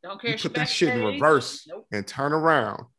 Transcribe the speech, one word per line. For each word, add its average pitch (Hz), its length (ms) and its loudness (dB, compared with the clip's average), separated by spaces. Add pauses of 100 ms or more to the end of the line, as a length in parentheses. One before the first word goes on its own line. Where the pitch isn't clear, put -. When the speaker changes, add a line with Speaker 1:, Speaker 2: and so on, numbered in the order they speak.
Speaker 1:
Don't 196 180 -14
care 240 80 -4
Speaker 2:
You 226 60 -2
Speaker 1:
if 214 60 -10
she 175 60 -4
Speaker 2:
put - 80 -6
that 156 60 0
Speaker 1:
back 151 80 -2
Speaker 2:
shit 165 200 0
in 120 120 -2
Speaker 1:
page. 107 140 0
Speaker 2:
reverse 143 520 2
Speaker 1:
Nope. 196 240 -16
Speaker 2:
and 101 160 -6
turn 139 240 -4
around. 156 540 2 (140)